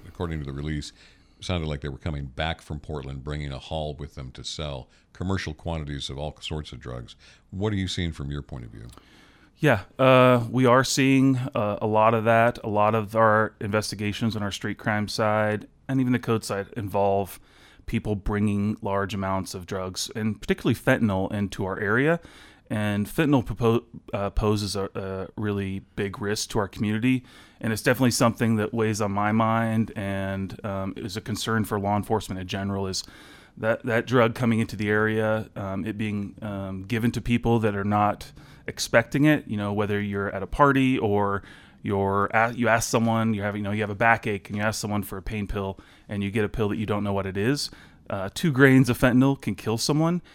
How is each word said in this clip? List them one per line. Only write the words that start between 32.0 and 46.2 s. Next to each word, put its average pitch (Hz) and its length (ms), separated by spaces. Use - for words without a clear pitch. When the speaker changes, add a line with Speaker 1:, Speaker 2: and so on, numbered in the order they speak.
Speaker 2:
in 92 60
general, 98 400
is 95 160
that, - 300
that 117 220
drug 117 260
coming 113 260
into 113 160
the 104 140
area, 110 680
um, 95 300
it 107 100
being, 104 460
um, 95 420
given 113 280
to 113 100
people 117 380
that 107 160
are 98 100
not 104 460
expecting - 580
it, 151 220
you 107 100
know, 101 140
whether 101 300
you're 101 320
at 95 80
a 92 60
party 135 500
or 101 460
you're 101 520
at, 117 220
you 120 100
ask 113 220
someone, 113 460
you're 101 100
having, 104 140
you 104 40
know, 101 100
you 107 80
have 104 100
a 104 40
backache 113 540
and 104 80
you 104 60
ask 107 180
someone 101 220
for 95 160
a - 20
pain 107 240
pill 95 320
and 101 140